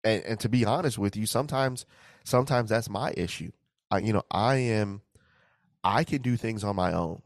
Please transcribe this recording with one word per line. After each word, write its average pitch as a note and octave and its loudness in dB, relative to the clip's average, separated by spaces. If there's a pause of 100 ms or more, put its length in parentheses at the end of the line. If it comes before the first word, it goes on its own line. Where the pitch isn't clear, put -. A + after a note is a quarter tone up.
And, G#2+ 2
and G#2+ -4
to A2+ -2
be A#2 4
honest C3+ 0
with G2+ 0
you, G#2+ -2
sometimes, C3 -2 (400)
sometimes B2 2
that's A2 0
my G#2 -4
issue. - -4 (400)
I, G2 2
you A2 0
know, G#2 2
I A2+ 2
am, G#2+ 0 (840)
I G#2 2
can D3 -2
do A#2+ 2
things A2 -4
on G2+ -2
my F2+ 2
own E2 -2